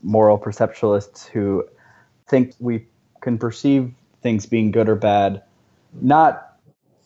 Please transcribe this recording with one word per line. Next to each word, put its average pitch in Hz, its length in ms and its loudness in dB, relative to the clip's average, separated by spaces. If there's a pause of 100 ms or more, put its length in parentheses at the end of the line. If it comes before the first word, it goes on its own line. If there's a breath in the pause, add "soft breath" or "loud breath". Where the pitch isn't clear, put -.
moral 107 340 4
perceptualists 104 920 -4
who 98 380 -4 (640 soft breath)
think 127 320 0
we 117 260 -6 (360)
can 120 160 -4
perceive 123 540 -2 (300)
things 110 240 -2
being 110 260 0
good 110 160 0
or 110 80 2
bad 98 460 0 (520)
not 147 520 2 (600)